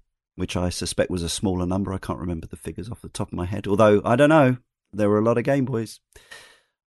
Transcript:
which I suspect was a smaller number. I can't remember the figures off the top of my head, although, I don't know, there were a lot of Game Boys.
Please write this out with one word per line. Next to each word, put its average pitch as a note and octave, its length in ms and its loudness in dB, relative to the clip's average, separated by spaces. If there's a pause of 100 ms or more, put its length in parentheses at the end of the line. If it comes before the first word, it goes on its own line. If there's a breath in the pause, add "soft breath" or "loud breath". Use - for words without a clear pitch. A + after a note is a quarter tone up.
(360)
which F2+ 180 -6
I F2+ 140 0
suspect - 420 -2
was F2 120 -2
a E2 80 -4
smaller F2+ 340 -2
number. F#2+ 300 -2
I F#2+ 40 -6
can't - 200 -8
remember E2+ 280 -6
the - 100 -14
figures F2+ 340 -10
off G2+ 100 -12
the - 80 -16
top - 200 -8
of - 100 -14
my F2+ 80 -4
head, G2+ 200 -6
although, G#2 380 6
I A#2 120 2
don't D3 120 6
know, C3+ 300 4 (340)
there G2+ 160 0
were G#2 100 4
a G#2+ 60 2
lot A#2 140 2
of A2+ 60 -2
Game C#3 200 0
Boys. A2+ 360 -6 (1000 loud breath)